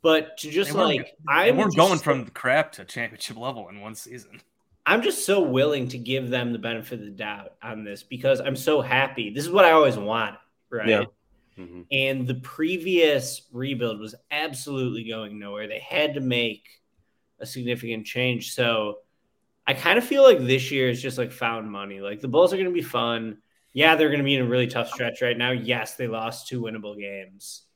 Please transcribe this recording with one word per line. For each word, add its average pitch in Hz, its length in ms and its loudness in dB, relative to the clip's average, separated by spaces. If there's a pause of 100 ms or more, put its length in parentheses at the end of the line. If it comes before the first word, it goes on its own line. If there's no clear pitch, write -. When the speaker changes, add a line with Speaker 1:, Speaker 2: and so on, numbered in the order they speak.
Speaker 1:
But 156 380 2
to 151 120 -12
just, 165 200 -2
Speaker 2:
They 175 60 -2
weren't 156 200 2
Speaker 1:
like, 123 80 -6 (220)
Speaker 2:
they 143 60 2 (160)
Speaker 1:
I'm 262 80 4
Speaker 2:
weren't 208 160 2
Speaker 1:
just 131 40 0
Speaker 2:
going 175 200 6
Speaker 1:
so - 60 -6
Speaker 2:
from 135 220 0
the - 60 -18
crap 147 420 0
to 92 120 -16
championship 113 520 -10
level 117 320 -8
in 101 120 -18
one 107 140 -14
season. 117 440 -18 (460)
Speaker 1:
I'm 214 160 4
just - 240 -2
so 196 160 4
willing 131 480 2
to 127 80 -10
give 123 320 -4
them 123 240 -2
the 113 60 -6
benefit 113 400 -8
of 104 60 -14
the 104 60 -16
doubt 104 420 -10 (100)
on 110 200 -12
this 101 200 -14
because 127 360 0
I'm 135 160 -2
so 147 260 2
happy. 127 500 0
This 139 120 -6
is 170 60 -6
what 185 160 8
I 165 60 10
always 151 260 6
wanted, 104 400 -2 (320)
right? 104 180 -4
Speaker 3:
Yeah. 104 160 4 (540)
Speaker 4:
Mm-hmm. 87 240 -16 (100)
Speaker 1:
And 135 360 -2
the 127 80 -2
previous 160 1160 -2
rebuild 120 480 -4
was 110 140 -12 (160)
absolutely 131 760 -6
going 107 340 -10
nowhere. 104 280 -10
They 107 120 -8
had 147 360 -2
to 143 40 -6
make 120 480 -2 (720)
a 131 80 -12
significant 120 580 -6
change. 123 480 -2
So 113 460 -2 (680)
I 135 80 4
kinda 185 300 4
feel 277 180 4
like 247 240 12
this 131 240 2
year 131 200 2
is 120 120 -2
just, 131 160 -6
like, 120 140 -4
found 113 400 -4
money. 98 280 -10
Like, 101 220 -8
the 135 60 -8
Bulls 170 260 6
are 190 40 -2
gonna 185 120 -2
be 175 140 -2
fun. 117 560 -4 (340)
Yeah, 156 220 6
they're 156 160 4
gonna 143 120 0
be 139 120 2
in 131 80 2
a 120 40 0
really 123 200 2
tough 120 220 -4
stretch 120 340 -6
right 120 140 0
now. 123 120 0
Yes, 117 460 -4
they 127 120 -6
lost 113 400 -8
two 127 140 -6
winnable 107 380 -10
games. 98 640 -14 (120)